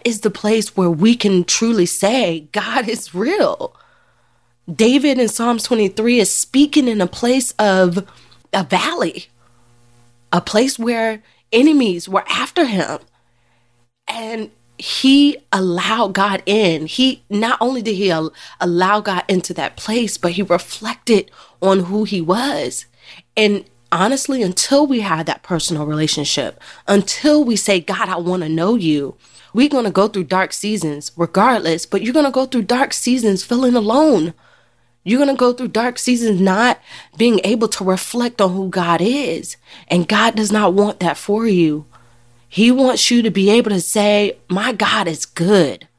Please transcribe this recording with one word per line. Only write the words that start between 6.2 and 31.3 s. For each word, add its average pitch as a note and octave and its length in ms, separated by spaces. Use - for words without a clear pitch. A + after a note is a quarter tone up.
speaking D4 560
in A3 140
a F3+ 60
place B3+ 500
of F#3+ 480
a F#3+ 100
valley, G3+ 680
a F3 100
place B3 360
where A3+ 460
enemies A#3+ 560
were F#3 220
after C#4 360
him. F#3 340
And A3 440
he C#4+ 600
allowed G3 600
God G3 320
in. F#3 400
He, B3+ 460
not A3 280
only B3 220
did G#3 140
he F#3+ 160
al-, D#3+ 200
allow F3+ 400
God G3+ 280
into F3+ 280
that - 200
place, A3+ 440
but E3+ 140
he F#3+ 100
reflected G#3+ 880
on F#3+ 220
who G3+ 180
he G3+ 180
was. E3+ 640
And G#3 300
honestly, B3+ 480
until C4+ 460
we B3+ 140
have E3 240
that - 180
personal D#3 420
relationship, D3+ 720
until C#4+ 560
we A#3 140
say, G3 220
"God, F#3+ 280
I F#3+ 80
wanna F3 320
know E3 280
you," D3+ 400
we're B3 140
gonna B3 240
go F#3+ 160
through G3+ 180
dark F#3 280
seasons E3+ 640
regardless, F#3 680